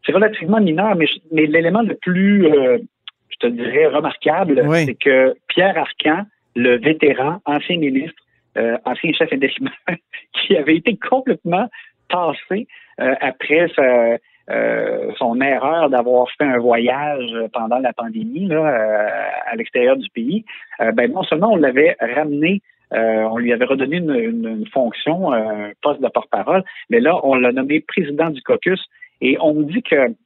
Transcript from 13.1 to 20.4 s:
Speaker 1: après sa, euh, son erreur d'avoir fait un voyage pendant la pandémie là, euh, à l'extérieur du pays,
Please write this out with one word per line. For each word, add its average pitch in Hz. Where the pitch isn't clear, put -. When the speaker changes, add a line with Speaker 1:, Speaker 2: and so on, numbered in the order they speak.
Speaker 1:
après 151
sa, 120
euh, 110
son 120
erreur 139
d'avoir 123
fait 151
un 131
voyage 123
pendant 117
la 123
pandémie 117
là, 156
euh, 107
à 117
l'extérieur 123
du 131
pays, 151